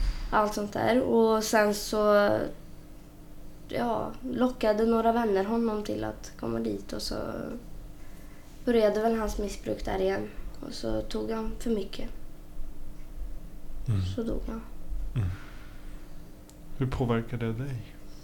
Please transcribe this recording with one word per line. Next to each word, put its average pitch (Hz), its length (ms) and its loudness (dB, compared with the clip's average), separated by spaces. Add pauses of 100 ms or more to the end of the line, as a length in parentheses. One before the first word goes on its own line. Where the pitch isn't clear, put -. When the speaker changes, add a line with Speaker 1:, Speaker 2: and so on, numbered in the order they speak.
(300)
Speaker 1:
allt 208 240 4
sånt 208 180 -2
där. 220 300 4
Och 220 420 6
sen 214 300 6
så, 208 560 6 (1400)
ja, 214 420 0 (200)
lockade 226 560 4
några 226 260 6
vänner 214 320 4
honom 220 380 2
till 208 220 -2
att - 360 -6
komma 117 200 -2
dit. 107 320 -2
Och 110 100 -4
så - 120 -2 (1500)
började 214 360 6
väl 226 180 4
hans 214 200 0
missbruk 208 460 -4
där 190 160 -2
igen. 190 280 0 (380)
Och - 60 -8
så - 280 0
tog 220 300 -2
han 220 280 -2
för 240 120 0
mycket. 208 380 -2 (1800)
Speaker 2:
Mm. 101 140 2 (140)
Speaker 1:
Så 233 60 -2
dog 226 240 -2
han. 226 140 -4 (540)
Speaker 2:
Mm. 95 140 0 (1500)
Hur 131 80 2
påverkade 117 600 0
det 113 60 0
dig? 127 240 -4 (480)